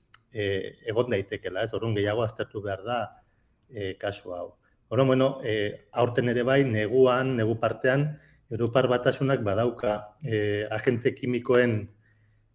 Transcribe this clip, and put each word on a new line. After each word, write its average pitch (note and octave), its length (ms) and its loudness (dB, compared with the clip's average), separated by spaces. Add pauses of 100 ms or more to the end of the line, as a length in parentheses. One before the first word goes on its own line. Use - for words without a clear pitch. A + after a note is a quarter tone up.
(320)
eh, G2 540 -4
egon A#2+ 240 0
daitekela, G2 520 -4
ez? A2+ 120 -4
Orduan, G#2+ 200 -4
gehiago G#2 280 0
aztertu A2 380 -6
behar G2 220 -8
da, A#2 400 -6 (480)
eh, G2+ 280 -8
kasu F#2+ 360 -8
hau. F2 220 -12 (320)
Orduan, B2+ 180 2
bueno, C3 380 2
eh, G#2+ 480 -4
aurten A#2+ 360 2
ere B2 140 0
bai, C3+ 220 4
neguan, B2+ 720 2
negu A2+ 220 0
partean, C3+ 600 0 (320)
Europar A#2+ 380 2
Batasunak B2+ 540 2
badauka, G#2+ 840 -2
eh, G#2 460 -2
agente A#2 440 0
kimikoen, B2 760 2 (680)